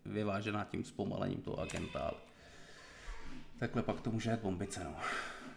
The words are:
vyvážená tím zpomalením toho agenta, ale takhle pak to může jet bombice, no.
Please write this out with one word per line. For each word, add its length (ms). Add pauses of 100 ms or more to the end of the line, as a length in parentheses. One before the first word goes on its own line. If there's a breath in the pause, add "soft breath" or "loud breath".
vyvážená 600
tím 200
zpomalením 580
toho 180
agenta, 380
ale 220 (1400 loud breath)
takhle 240
pak 180
to 100
může 200
jet 100
bombice, 440
no. 120 (600 loud breath)